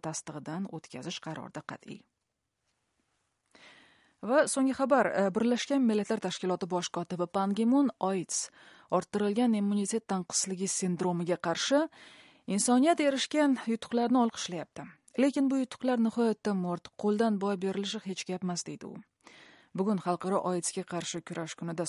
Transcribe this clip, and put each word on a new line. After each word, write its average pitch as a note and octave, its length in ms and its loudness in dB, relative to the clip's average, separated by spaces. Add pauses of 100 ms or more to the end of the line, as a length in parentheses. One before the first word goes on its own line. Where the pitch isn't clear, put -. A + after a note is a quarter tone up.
tasdig'idan D#3 720 -8
o'tkazish - 500 -10
qarorida - 440 -10
qat'iy. - 280 -14 (2250)
Va C4 300 4
so'nggi C4 260 2
xabar, C4 320 4
e, F#3+ 120 0 (120)
Birlashgan A#3+ 480 2
Millatlar G#3+ 440 2
Tashkiloti F#3 440 -2
bosh F3 180 -2
kotibi F3 380 -2
Pan G3 300 0
Gi A3+ 100 2
Mun C4+ 320 6
oits, F#3 520 -2 (400)
orttirilgan G#3 680 2
immunitet G3+ 480 0
tanqisligi F#3+ 600 -2
sindromiga F3+ 680 0
qarshi A3 460 2 (640)
insoniyat B3+ 540 4
erishgan C#4+ 680 2
yutuqlarni A#3+ 580 0
olqishlayapti. - 600 -6 (320)
Lekin C#4 320 4
bu C4+ 80 2
yutuqlar B3+ 400 -2
nihoyatda A3+ 560 2
mo'rt, F3+ 380 -4 (100)
qo'ldan G#3 400 2
boy G3+ 160 0
berilishi G3 460 -4
hech F#3 240 -6
gap F#3 160 -6
emas, F3 180 -4
deydi - 240 -12
u. - 80 -12 (800)
Bugun F#3+ 240 0
Xalqaro F3+ 400 -2 (120)
oitsga F3+ 420 -4
qarshi E3+ 260 -6 (100)
kurash E3 300 -8
kunida E3+ 300 -4